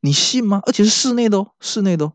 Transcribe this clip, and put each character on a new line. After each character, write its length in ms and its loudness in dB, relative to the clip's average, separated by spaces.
你 100 0
信 340 0
吗？ 200 0
而 60 0
且 120 2
是 60 4
室 240 0
内 160 0
的 100 0
哦， 80 -6
室 220 -6
内 160 2
的 80 0
哦。 100 -8